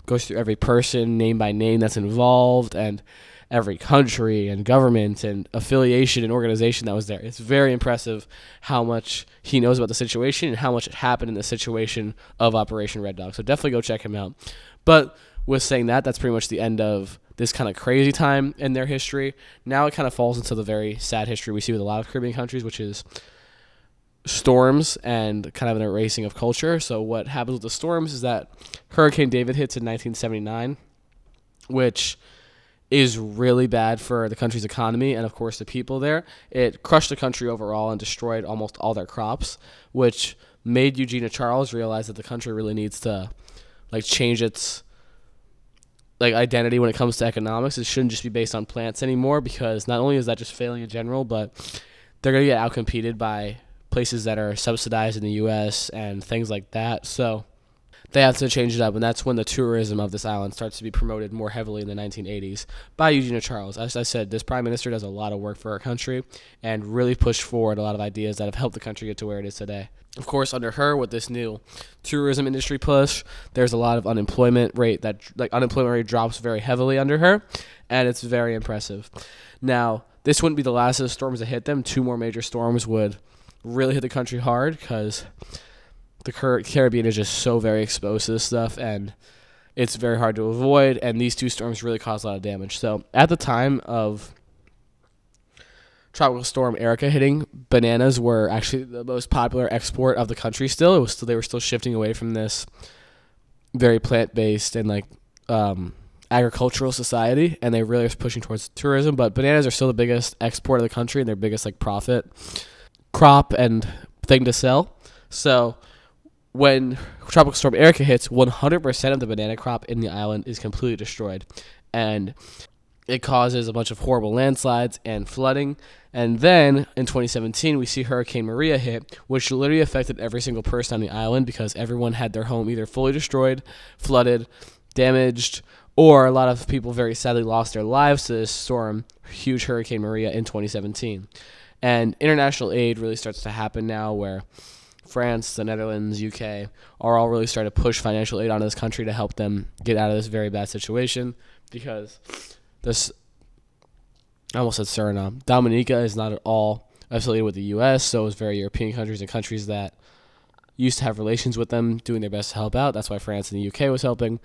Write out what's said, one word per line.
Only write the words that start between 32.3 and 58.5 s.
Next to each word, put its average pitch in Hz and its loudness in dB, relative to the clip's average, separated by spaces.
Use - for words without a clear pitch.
is 127 4
really 120 2
bad 113 0
for 117 -2
the 107 -6
country's 113 -2
economy 120 -2
and, 113 -4
of 110 -8
course, 113 -8
the 107 -12
people 127 -6
there. 151 -2
It 127 0
crushed 156 6
the 139 -4
country 123 -4
overall 107 -2
and 107 -4
destroyed 113 -6
almost 107 -6
all 110 -2
their 95 -6
crops, - -6
which - 0
made 127 2
Eugenia 120 -4
Charles 123 -2
realize 110 -4
that 107 -14
the 107 -16
country 120 -10
really 107 -4
needs 107 -6
to, 98 -4
like, 113 -6
change 120 0
its, - -6
like, 120 4
identity 120 2
when 120 4
it 110 -4
comes 120 0
to - -2
economics. 117 -2
It 117 -6
shouldn't 127 0
just - -8
be 120 -10
based 113 -4
on 107 -6
plants 113 -8
anymore, 131 0
because 113 -4
not 120 0
only 139 2
is 123 0
that 117 -2
just 117 -12
failing 120 -8
in 113 -12
general, 117 -6
but 110 -8
they're 135 2
gonna 135 6
get 131 4
outcompeted 113 -2
by 107 -4
places 117 -2
that 110 0
are 104 -2
subsidized 110 -2
in 107 -6
the 104 -2
U 107 0
S 107 -2
and 101 -10
things 113 -4
like 101 -8
that. 113 -6
So 110 -4
they 139 6
have 131 6
to 135 0
change 120 0